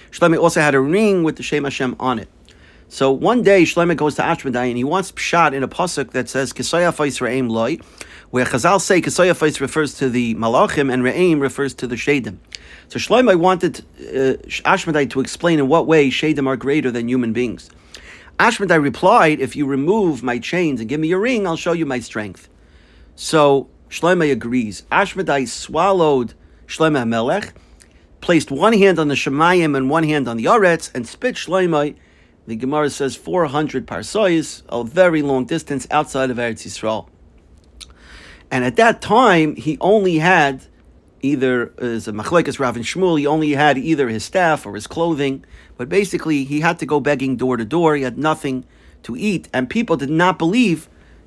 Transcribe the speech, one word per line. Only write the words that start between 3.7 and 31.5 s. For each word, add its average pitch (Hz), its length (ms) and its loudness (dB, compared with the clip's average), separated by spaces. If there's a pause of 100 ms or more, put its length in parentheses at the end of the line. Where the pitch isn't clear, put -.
goes 147 200 0
to - 80 -4
Ashmedai, 127 460 -2
and 120 100 -4
he 120 60 -2
wants 185 280 -2
pshat 165 400 0
in 135 100 -4
a 123 60 -2
pasuk 151 440 -6
that 127 180 -4
says, 131 240 -4
"Kisaya 165 400 -2
Fais 147 260 -4
Re'em 123 300 -2
Loi," 113 260 -2 (540)
where 123 160 0
Chazal 170 340 2
say 180 220 2
Kisaya 175 320 2
Fais 156 260 -2
refers 143 340 -4
to 135 140 -2
the 120 280 -2
Malachim 139 540 2
and 127 120 0
Re'em 151 400 2
refers 139 320 -4
to - 120 -8
the 120 100 -6
Shedim. 113 420 -2 (500)
So - 100 -8
Shlomo 220 380 4
wanted, 180 480 2 (160)
uh, 131 400 -2 (240)
Ashmedai 147 460 0
to 135 100 -2
explain 160 380 0
in 139 100 2
what 147 180 2
way 147 220 4
Shedim 143 380 -2
are 135 100 0
greater 131 340 -2
than 117 160 -4
human 120 280 -2
beings. 117 340 -6 (680)
Ashmedai 190 440 2
replied, 160 580 4
"If 127 160 -6
you 139 100 -2
remove 147 560 0
my 123 160 -2
chains 151 420 -2
and 113 80 -8
give 147 120 -4
me 156 80 -2
your 185 120 0
ring, 220 260 0
I'll 165 100 -2
show 170 160 -2
you 165 120 -2
my 139 140 -4
strength." 104 500 -10 (680)
So 143 520 2 (220)
Shlomo 165 400 2
agrees. 117 520 -4 (100)
Ashmedai 160 560 0
swallowed 156 840 0 (340)
Shlomo 151 360 0
HaMelech, 117 480 -2 (680)
placed 160 320 0
one 185 220 4
hand 190 260 6
on 156 80 0
the 139 60 -2
Shemayim 156 640 2
and 131 140 0
one 160 140 2
hand 147 240 0
on 117 80 -6
the 113 80 -6
Aretz, 180 480 2
and 123 140 -8
spit - 300 -6
Shlomo, 160 580 -2 (540)